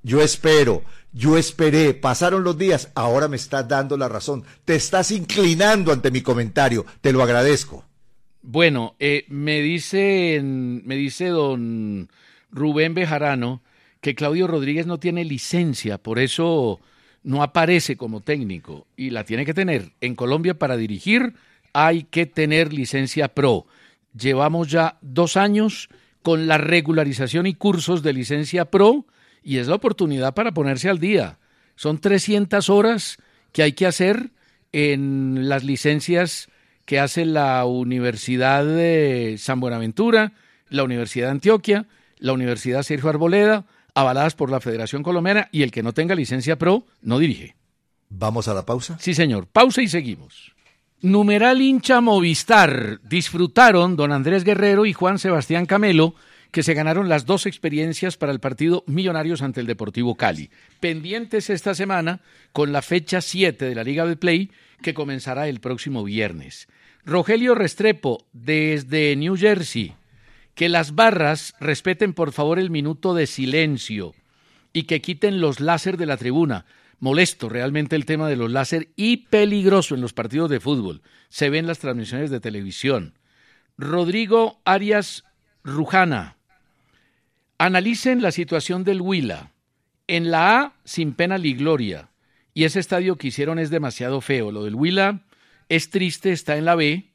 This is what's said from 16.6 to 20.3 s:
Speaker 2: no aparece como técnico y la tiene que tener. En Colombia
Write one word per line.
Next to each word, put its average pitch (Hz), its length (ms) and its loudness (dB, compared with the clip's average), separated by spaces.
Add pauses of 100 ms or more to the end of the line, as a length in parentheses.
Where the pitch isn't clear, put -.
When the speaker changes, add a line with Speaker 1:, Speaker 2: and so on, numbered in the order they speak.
Speaker 2:
no 143 180 -2
aparece 165 540 2
como 110 240 -10
técnico 92 680 -8 (120)
y 127 140 -8
la 110 120 -8
tiene 117 220 -6
que 156 80 -6
tener. 151 480 -2
En 123 120 -4
Colombia 151 460 -2